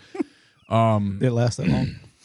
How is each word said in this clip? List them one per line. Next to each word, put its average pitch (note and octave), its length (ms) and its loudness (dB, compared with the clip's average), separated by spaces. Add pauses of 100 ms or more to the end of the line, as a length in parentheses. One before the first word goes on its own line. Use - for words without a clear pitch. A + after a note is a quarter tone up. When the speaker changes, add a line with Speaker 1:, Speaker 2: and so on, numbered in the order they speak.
(140)
Speaker 1:
<laughs> F#4+ 100 -4 (460)
Speaker 2:
Um, G#2+ 480 2
Speaker 1:
Did A#2 80 0
it B2 60 0
last A#2 260 0
that - 100 -4
long? - 280 0 (280)